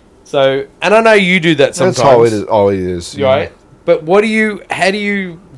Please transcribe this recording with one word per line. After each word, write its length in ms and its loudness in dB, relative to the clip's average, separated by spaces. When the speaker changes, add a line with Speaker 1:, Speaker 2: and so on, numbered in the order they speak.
Speaker 1:
So, 420 0
and 140 0
I 60 4
know 140 4
you 260 2
do 160 0
that 180 2
sometimes. 220 -2
Speaker 2:
That's 120 2
how 160 6
it 80 2
is, 120 -4
all 240 0
it 100 -2
is, 380 -8
you 80 -4
Speaker 1:
Right? 260 0
Speaker 2:
know? 60 -20
Speaker 1:
But 200 0
what 160 2
do 80 -2
you, 420 -2
how 220 -2
do 60 -4
you 420 -6